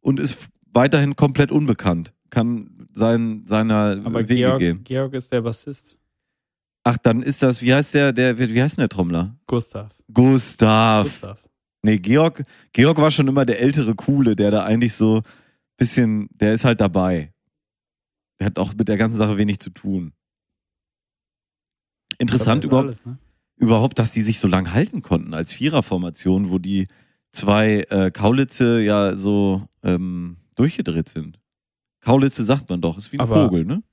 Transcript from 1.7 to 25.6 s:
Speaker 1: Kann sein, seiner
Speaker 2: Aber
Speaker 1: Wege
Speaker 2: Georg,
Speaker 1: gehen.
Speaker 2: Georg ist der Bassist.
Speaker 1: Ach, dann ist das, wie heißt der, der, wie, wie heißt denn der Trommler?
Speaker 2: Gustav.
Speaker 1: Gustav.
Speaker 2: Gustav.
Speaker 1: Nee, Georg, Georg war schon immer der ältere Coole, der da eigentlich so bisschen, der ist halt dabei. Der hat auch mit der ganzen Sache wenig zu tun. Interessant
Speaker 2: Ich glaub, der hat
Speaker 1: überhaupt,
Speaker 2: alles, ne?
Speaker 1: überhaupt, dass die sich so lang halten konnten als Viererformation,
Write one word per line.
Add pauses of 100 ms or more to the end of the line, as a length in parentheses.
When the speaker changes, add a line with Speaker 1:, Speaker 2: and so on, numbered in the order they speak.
Speaker 1:
Kann
sein,
seiner
Speaker 2:
Aber
Speaker 1:
Wege
Speaker 2:
Georg,
Speaker 1:
gehen.
Speaker 2:
Georg
ist
der
Bassist. (880)
Speaker 1:
Ach,
dann
ist
das,
wie
heißt
der,
der,
wie,
wie
heißt
denn
der
Trommler? (100)
Speaker 2:
Gustav. (160)
Speaker 1:
Gustav.
Speaker 2:
Gustav. (340)
Speaker 1:
Nee,
Georg, (280)
Georg
war
schon
immer
der
ältere
Coole,
der
da
eigentlich
so (540)
bisschen,
der
ist
halt
dabei. (1080)
Der
hat
auch
mit
der
ganzen
Sache
wenig
zu
tun. (2000)
Interessant
Speaker 2:
Ich
glaub,
der
hat
Speaker 1:
überhaupt,
Speaker 2:
alles,
ne? (380)
Speaker 1:
überhaupt,
dass
die
sich
so
lang
halten
konnten
als
Viererformation,